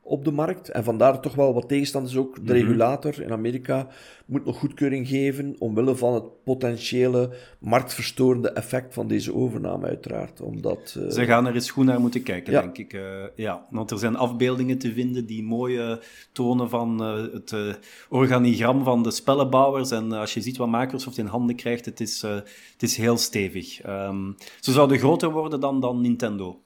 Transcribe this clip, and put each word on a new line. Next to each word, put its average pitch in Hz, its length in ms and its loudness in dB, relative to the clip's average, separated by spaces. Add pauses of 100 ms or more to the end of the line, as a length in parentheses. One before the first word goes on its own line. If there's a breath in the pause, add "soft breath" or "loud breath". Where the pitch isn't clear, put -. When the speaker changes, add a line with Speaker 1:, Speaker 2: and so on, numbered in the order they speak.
Speaker 1:
op 139 240 -4
de 156 60 2
markt. 160 380 -4
En - 140 -2
vandaar 120 380 6
toch 131 140 -6
wel 135 180 4
wat 120 140 0
tegenstanders 139 500 -2
ook. 131 180 -2
De - 60 -14
Speaker 2:
Mhm. 110 100 -2
Speaker 1:
regulator 120 720 4
in - 100 -6
Amerika 123 560 -2 (380 loud breath)
moet 135 200 -4
nog - 120 -4
goedkeuring 135 500 -2
geven 139 520 0
omwille 120 360 2
van 123 180 2
het - 300 -6
potentiële 123 880 2 (300 loud breath)
marktverstorende 123 920 2
effect 127 440 -6
van 110 140 -4
deze 107 280 -2
overname, 101 520 -2
uiteraard. - 540 -8
Omdat, - 580 -8
eh, 90 100 -4
Speaker 2:
Ze 120 160 0
gaan 117 220 4
er 123 60 -2
eens 120 180 -2
goed 135 140 4
naar 127 160 4
moeten 120 220 0
kijken, 92 300 -4
Speaker 1:
Ja. 139 80 6
Speaker 2:
denk 90 160 -10
ik. 104 160 -14
Eh, 98 80 -10 (340)
ja, 104 340 -6
want 107 220 -6
er 110 80 -4
zijn 113 160 -2
afbeeldingen 127 600 0
te 123 160 -4
vinden 123 320 -4
die 110 180 -8
mooi, 120 340 -2
eh, 117 180 -4 (360 loud breath)
tonen 123 380 0
van, 117 340 -2
eh, 110 300 -4
het, - 180 -12
eh, 104 220 -4 (360 loud breath)
organigram 127 720 4
van 123 200 4
de 113 80 0
spellenbouwers. 135 800 2
En, 110 220 -2
eh, 107 60 -4
als 107 140 -6
je 113 80 -4
ziet 127 160 -8
wat 123 140 -2
Microsoft 127 460 -2
in 113 80 -4
handen 120 300 -2
krijgt, 120 300 -6
het - 140 -10
is, - 240 -6
eh, 107 100 -4 (400 loud breath)
het - 100 -4
is 117 140 0
heel 117 200 4
stevig. 98 640 -4
Ehm, 98 500 -6 (280 loud breath)
ze - 120 -2
zouden 135 280 6
groter 165 320 4
worden 156 280 -4
dan, 139 200 0
dan 123 220 -2
Nintendo. 107 640 -2